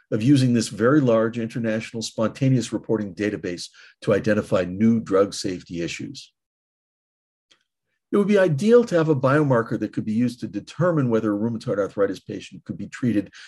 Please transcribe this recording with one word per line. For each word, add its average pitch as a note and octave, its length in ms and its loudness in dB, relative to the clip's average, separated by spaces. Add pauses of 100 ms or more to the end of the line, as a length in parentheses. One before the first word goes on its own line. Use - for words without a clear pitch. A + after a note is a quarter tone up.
(100)
of A2 120 -2
using B2+ 320 4
this A2 140 0
very B2 340 2
large A2+ 360 2
international A2+ 640 -6
spontaneous A#2 720 -2
reporting G#2 420 -4
database F#2 540 -4 (320)
to A2 140 0
identify G2+ 500 0
new A2 360 2
drug F#2+ 340 0
safety F2+ 480 -8
issues. - 500 -12 (1800)
It A3 60 2
would G3+ 100 4
be G3+ 120 4
ideal G3 460 4
to F3 120 0
have D#3+ 140 2
a D#3 40 4
biomarker C3 640 2
that G#2 140 -4
could G#2 140 -6
be G#2+ 80 -4
used A#2+ 260 -2
to - 80 -8
determine C#3+ 600 -2
whether A2 220 0
a G#2 60 -2
rheumatoid A2+ 400 -4
arthritis G2 420 -2
patient G2 440 -14
could F#2 140 -10
be G2+ 100 -12
treated G#2 420 -2 (180)